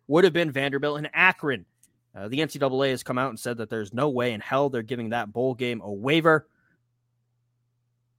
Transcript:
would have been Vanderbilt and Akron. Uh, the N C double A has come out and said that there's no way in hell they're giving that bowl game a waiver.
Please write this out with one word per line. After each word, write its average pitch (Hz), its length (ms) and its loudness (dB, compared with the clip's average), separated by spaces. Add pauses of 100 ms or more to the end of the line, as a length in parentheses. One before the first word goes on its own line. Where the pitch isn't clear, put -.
would 156 160 4
have 180 100 6
been 170 160 0
Vanderbilt 139 480 -2
and 151 160 -8
Akron. 151 500 2 (520)
Uh, 98 120 -10
the 135 140 -2
N 151 80 0
C - 80 -12
double 135 260 0
A 139 60 2
has 127 140 -2
come 127 160 -4
out 135 100 -2
and 113 100 -12
said 123 180 -6
that 110 120 -8
there's 107 240 -6
no 135 160 0
way 123 240 0
in 107 80 -6
hell 139 280 2
they're 127 120 -2
giving 113 280 -6
that 110 220 -2
bowl 127 220 0
game 120 280 -4
a 98 100 -10
waiver. 151 560 2 (1700)